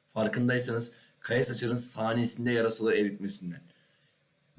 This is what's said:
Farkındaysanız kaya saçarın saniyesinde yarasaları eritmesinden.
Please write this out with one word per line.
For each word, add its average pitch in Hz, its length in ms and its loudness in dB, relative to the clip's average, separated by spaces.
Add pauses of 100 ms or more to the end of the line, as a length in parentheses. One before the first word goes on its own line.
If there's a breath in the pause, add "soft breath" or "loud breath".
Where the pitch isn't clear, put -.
(140 soft breath)
Farkındaysanız 120 840 0 (240 loud breath)
kaya 120 240 0
saçarın 120 340 -2
saniyesinde 117 760 0
yarasaları 113 440 2
eritmesinden. 95 680 -2 (960 soft breath)